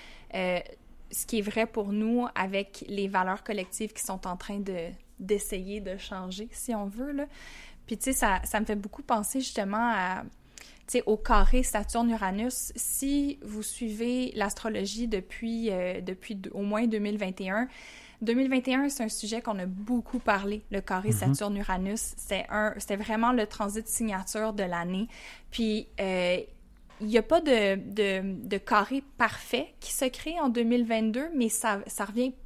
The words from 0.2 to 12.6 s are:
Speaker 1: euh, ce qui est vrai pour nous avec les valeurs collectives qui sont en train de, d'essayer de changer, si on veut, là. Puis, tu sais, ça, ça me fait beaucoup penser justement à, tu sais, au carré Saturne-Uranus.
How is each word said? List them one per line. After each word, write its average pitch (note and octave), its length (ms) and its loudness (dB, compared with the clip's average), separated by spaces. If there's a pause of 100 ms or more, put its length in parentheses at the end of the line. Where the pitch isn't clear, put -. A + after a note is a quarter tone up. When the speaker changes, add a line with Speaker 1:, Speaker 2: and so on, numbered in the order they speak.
Speaker 1:
euh, F#3 240 0 (520)
ce - 160 -6
qui A3+ 120 0
est G#3 40 2
vrai A3 240 0
pour G3+ 260 -2
nous A#3 420 2
avec G3 540 -2
les G3 200 -2
valeurs F#3+ 360 0
collectives G#3 480 -4
qui - 100 -10
sont F#3+ 240 -6
en F3+ 100 -4
train G3+ 220 -8
de, F#3 300 -4 (320)
d'essayer G3 600 -2
de F#3+ 180 -6
changer, F#3+ 520 -8
si - 240 -6
on G#3 120 -2
veut, A#3+ 260 -6
là. C#4+ 140 -2 (600)
Puis, A3+ 120 -4
tu - 60 -6
sais, C4 80 2
ça, G3+ 320 4
ça - 160 0
me A3 40 0
fait G#3+ 120 0
beaucoup G#3 260 -8
penser A3+ 380 0
justement A3+ 540 0
à, F#3 280 -2 (640)
tu - 120 0
sais, A#3+ 80 2
au G#3+ 100 4
carré B3 460 10
Saturne-Uranus. A3 1120 0